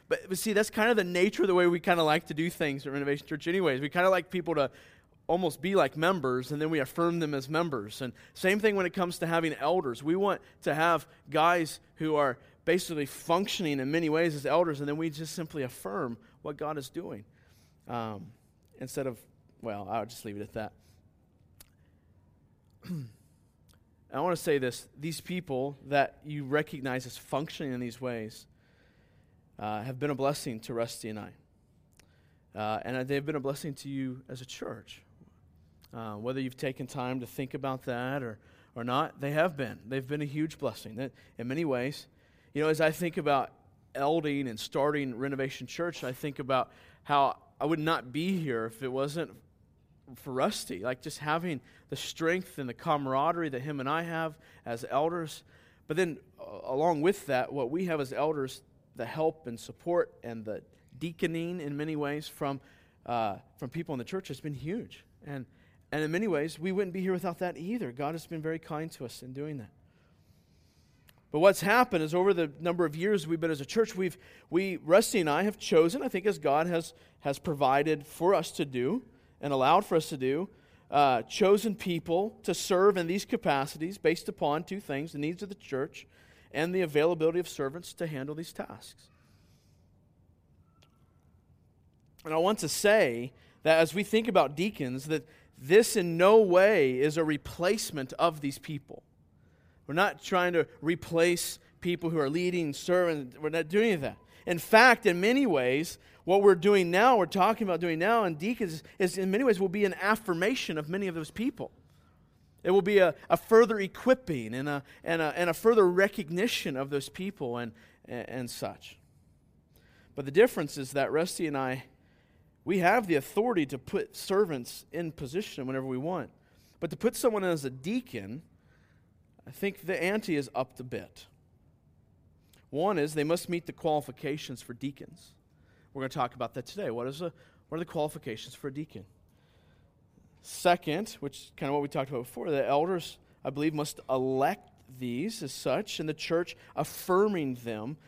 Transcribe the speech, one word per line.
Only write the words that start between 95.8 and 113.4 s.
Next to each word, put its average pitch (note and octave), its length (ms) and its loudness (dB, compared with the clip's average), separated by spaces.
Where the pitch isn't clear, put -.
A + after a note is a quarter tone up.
in E3+ 200 0
no G3 240 10
way F3+ 560 6
is D3 200 2
a E3 60 2
replacement D#3 920 -2
of D#3 280 2
these C#3 160 -4
people. - 460 -12
We're C#3 100 -6
not F3 280 2
trying F3+ 300 2
to D#3+ 120 4
replace E3 800 0
people E3+ 280 -2
who E3 100 0
are C#3 100 2
leading, E3+ 440 0
serving. E3 640 0
We're D3+ 100 -4
not D#3+ 180 -2
doing G3+ 340 2
that. G#2+ 160 -6
In F3 100 0
fact, A3+ 480 8
in F3 140 6
many B3+ 260 4
ways, C#3+ 540 2
what F#3+ 180 6
we're G3 140 10
doing F#3 340 6
now, A3+ 280 8
we're F#3 80 4
talking G3 420 2
about E3+ 140 0
doing E3 180 0
now A3 240 4
in E3+ 120 0
deacons, F3 460 -4
is F#3 200 0
in F#3+ 120 0
many G#3+ 140 2
ways A3 160 4
will F#3+ 100 2
be G3+ 160 2
an F#3 160 0
affirmation F#3+ 760 0
of D3+ 120 -6
many G3 180 -2
of E3+ 80 -4
those D#3+ 160 -6
people. A3 400 -4
It F3 60 4
will G3 100 6
be G3+ 160 4
a, F3 160 8
a E3+ 80 6
further A3+ 420 6